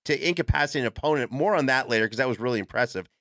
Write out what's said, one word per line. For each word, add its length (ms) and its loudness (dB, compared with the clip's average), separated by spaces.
to 240 0
incapacitate 540 0
an 60 0
opponent. 440 0
More 240 0
on 100 2
that 240 2
later, 180 2
'cause 100 -6
that 100 0
was 140 -2
really 180 0
impressive. 480 -4